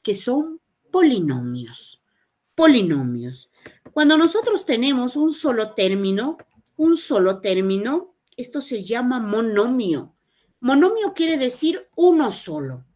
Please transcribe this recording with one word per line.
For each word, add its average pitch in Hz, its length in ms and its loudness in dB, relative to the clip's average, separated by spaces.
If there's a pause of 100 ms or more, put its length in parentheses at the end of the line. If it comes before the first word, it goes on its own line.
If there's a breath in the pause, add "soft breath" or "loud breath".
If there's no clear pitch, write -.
que 208 140 -4
son 302 460 -2 (320)
polinomios. 131 1120 -2 (500)
Polinomios. 139 960 2 (420 soft breath)
Cuando 302 240 4
nosotros 403 480 2
tenemos 254 520 -2
un 311 160 0
solo 220 400 -2
término, 196 680 -2 (380)
un 330 200 4
solo 190 440 0
término, 196 720 -2 (220)
esto 254 240 -8
se 220 240 -6
llama 247 340 -2
monomio. 220 960 -2 (460)
Monomio 381 540 2
quiere 330 220 0
decir 277 600 -4
uno 330 340 4
solo. 139 540 -8 (120)